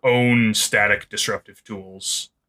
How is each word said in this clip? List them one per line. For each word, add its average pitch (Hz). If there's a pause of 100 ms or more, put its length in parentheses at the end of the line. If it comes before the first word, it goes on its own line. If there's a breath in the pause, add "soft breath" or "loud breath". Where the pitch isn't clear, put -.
own 120
static 104
disruptive -
tools 95 (200)